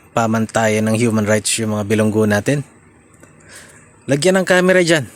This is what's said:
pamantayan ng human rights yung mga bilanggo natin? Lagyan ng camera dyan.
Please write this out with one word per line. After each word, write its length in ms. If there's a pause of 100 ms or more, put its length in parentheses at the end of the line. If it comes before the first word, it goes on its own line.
(120)
pamantayan 800
ng 80
human 240
rights 400
yung 160
mga 80
bilanggo 400
natin? 400 (1400)
Lagyan 320
ng 60
camera 340
dyan. 320